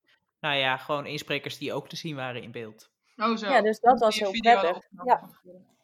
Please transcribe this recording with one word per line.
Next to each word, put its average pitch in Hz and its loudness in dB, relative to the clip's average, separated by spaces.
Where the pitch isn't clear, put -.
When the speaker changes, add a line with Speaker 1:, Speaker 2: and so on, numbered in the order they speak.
Speaker 1:
Nou 147 -4
ja, 135 0
gewoon 143 -4
insprekers 143 -8
die 131 -8
ook 139 -8
te - -16
zien 160 -10
waren 127 -8
in 113 -16
beeld. 113 -14
Speaker 2:
Oh, 226 0
zo. 208 -6
Speaker 3:
Ja, 240 4
dus 214 0
dat 233 6
Speaker 2:
Die 233 2
Speaker 3:
was 214 2
Speaker 2:
een 214 -2
Speaker 3:
heel 196 -2
Speaker 2:
video 226 4
hadden 175 4
Speaker 3:
prettig. - -8
Speaker 2:
opgenomen 220 0
Speaker 3:
Ja. - 2
Speaker 2:
van 190 -20
tevoren. 180 -20